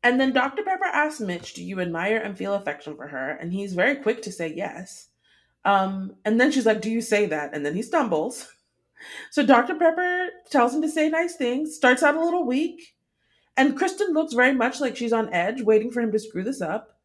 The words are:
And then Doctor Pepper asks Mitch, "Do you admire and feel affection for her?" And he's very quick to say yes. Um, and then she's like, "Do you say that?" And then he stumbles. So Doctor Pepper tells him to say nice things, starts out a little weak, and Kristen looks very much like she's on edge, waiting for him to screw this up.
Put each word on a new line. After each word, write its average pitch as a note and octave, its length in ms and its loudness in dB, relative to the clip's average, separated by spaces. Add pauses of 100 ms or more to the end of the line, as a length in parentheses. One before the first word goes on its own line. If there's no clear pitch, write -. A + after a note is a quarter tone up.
And B3 160 4
then C4 140 2
Doctor C#4 300 0
Pepper F#4+ 220 -2
asks D4+ 340 -2
Mitch, F3+ 340 -6
"Do F3+ 100 -14
you F#3+ 160 -6
admire F3+ 380 -2
and G3+ 200 -6
feel G3 160 -4
affection D3+ 420 -6
for C#3+ 120 -16
her?" C3+ 240 -8
And E3 200 -8
he's G3 220 -6
very A3+ 240 2
quick A#3+ 260 -2
to G3 80 -10
say E3+ 220 -6
yes. F3+ 560 -10 (540)
Um, F#3+ 520 0 (100)
and A3 160 4
then C4 100 4
she's B3+ 140 0
like, G#3+ 160 4
"Do G#3+ 80 -4
you A3+ 120 -2
say G#3 260 2
that?" D3 260 -4
And D3 120 -6
then D3+ 100 -2
he G#3+ 80 -2
stumbles. A3 640 -2 (840)
So C#4+ 140 2
Doctor C4 300 6
Pepper F4+ 540 2 (200)
tells B3 240 4
him D#4 80 0
to D#4 80 0
say D#4 200 0
nice E4+ 260 -2
things, C4+ 400 -2
starts B3+ 280 6
out D4 120 6
a D#4+ 80 0
little E4+ 220 0
weak, C#4+ 500 -4 (600)
and C#4 200 4
Kristen F#4 360 0
looks D#4 200 0
very B3 200 4
much B3+ 280 0
like B3+ 140 -2
she's A3+ 180 -2
on A3+ 200 0
edge, G3+ 280 -2
waiting G#3+ 300 4
for A#3+ 100 -2
him A3 120 0
to G#3+ 60 0
screw F#3+ 240 -8
this C4+ 180 -6
up. F3+ 440 -6